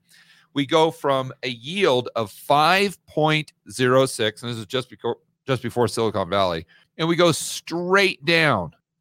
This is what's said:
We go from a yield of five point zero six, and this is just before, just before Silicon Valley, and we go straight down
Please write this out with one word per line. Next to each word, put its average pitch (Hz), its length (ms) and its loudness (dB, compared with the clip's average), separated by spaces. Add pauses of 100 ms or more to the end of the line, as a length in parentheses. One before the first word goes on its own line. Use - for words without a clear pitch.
(540)
We 139 120 -2
go 160 260 2
from 135 420 -2 (100)
a 127 60 -6
yield 127 680 -2
of 110 160 -4
five 180 760 0
point 151 480 0 (180)
zero 127 340 4
six, 107 360 -4
and 120 100 -8
this 117 60 -8
is 113 80 -10
just - 240 -6
before, 117 280 -6 (300)
just 127 160 -2
before 120 240 0
Silicon 101 420 -2
Valley, 90 360 0 (320)
and 165 100 -2
we 165 80 0
go 170 160 4
straight 175 920 -2
down 143 480 2 (300)